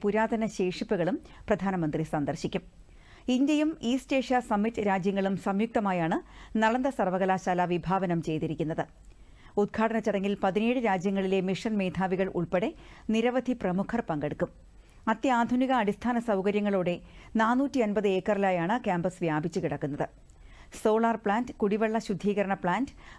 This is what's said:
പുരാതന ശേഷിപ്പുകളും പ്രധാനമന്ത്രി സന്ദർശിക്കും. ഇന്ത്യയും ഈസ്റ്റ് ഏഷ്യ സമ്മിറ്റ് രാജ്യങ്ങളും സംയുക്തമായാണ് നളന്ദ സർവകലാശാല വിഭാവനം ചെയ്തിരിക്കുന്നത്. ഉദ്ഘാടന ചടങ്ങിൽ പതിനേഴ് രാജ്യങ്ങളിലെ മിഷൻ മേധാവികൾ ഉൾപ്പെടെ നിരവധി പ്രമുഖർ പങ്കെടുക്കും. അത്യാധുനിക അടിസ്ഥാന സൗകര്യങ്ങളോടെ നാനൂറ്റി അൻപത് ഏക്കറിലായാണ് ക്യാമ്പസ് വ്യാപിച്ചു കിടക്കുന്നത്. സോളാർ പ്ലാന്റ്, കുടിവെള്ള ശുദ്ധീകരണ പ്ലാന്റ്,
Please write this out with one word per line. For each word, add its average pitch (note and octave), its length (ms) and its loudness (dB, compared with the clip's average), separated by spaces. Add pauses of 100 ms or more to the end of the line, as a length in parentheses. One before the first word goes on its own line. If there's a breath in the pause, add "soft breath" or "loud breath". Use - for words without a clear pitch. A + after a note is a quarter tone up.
പുരാതന A3 420 2 (120)
ശേഷിപ്പുകളും F3+ 600 0 (300 loud breath)
പ്രധാനമന്ത്രി E3+ 680 0
സന്ദർശിക്കും. D#3 500 -2 (720 loud breath)
ഇന്ത്യയും D4+ 360 2 (100)
ഈസ്റ്റ് B3+ 380 0
ഏഷ്യ B3 180 2 (140)
സമ്മിറ്റ് G#3+ 360 0
രാജ്യങ്ങളും F#3+ 500 0
സംയുക്തമായാണ് G3 800 0 (400 loud breath)
നളന്ദ A#3 320 2 (100)
സർവകലാശാല F#3 760 0
വിഭാവനം F3 540 0
ചെയ്തിരിക്കുന്നത്. D#3+ 580 -2 (760 soft breath)
ഉദ്ഘാടന A3 380 0
ചടങ്ങിൽ G3+ 340 0 (100)
പതിനേഴ് G#3+ 440 2
രാജ്യങ്ങളിലെ F#3+ 540 0
മിഷൻ F#3+ 400 -2
മേധാവികൾ F#3 460 0 (120)
ഉൾപ്പെടെ F#3 320 0 (380 loud breath)
നിരവധി B3 520 0
പ്രമുഖർ G3 480 -2
പങ്കെടുക്കും. D#3 400 -2 (640 soft breath)
അത്യാധുനിക B3 600 2 (100)
അടിസ്ഥാന A3 380 0
സൗകര്യങ്ങളോടെ G3 760 2 (400 loud breath)
നാനൂറ്റി B3 500 2
അൻപത് G#3 220 2
ഏക്കറിലായാണ് F#3+ 680 2 (100)
ക്യാമ്പസ് F3+ 380 -2
വ്യാപിച്ചു D#3+ 360 0
കിടക്കുന്നത്. D3+ 480 -4 (720 loud breath)
സോളാർ A3+ 420 2
പ്ലാന്റ്, A3+ 380 0
കുടിവെള്ള A3 360 0 (100)
ശുദ്ധീകരണ G3 460 0 (100)
പ്ലാന്റ്, F#3+ 300 -2 (260 loud breath)